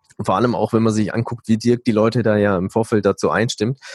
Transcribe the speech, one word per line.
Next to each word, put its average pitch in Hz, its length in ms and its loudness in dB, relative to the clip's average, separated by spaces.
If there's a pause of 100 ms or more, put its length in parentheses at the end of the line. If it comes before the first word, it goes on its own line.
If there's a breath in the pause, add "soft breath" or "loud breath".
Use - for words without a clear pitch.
(200)
vor 98 160 -2
allem 110 200 2
auch, 101 180 -2
wenn 110 80 2
man 113 120 2
sich 107 200 -2
anguckt, 113 340 -6
wie 113 120 2
Dirk 120 240 0
die 120 80 0
Leute 107 320 2
da 107 140 2
ja 101 200 2
im 92 140 -4
Vorfeld 110 340 0
dazu 98 240 0
einstimmt. 110 480 -2 (180 loud breath)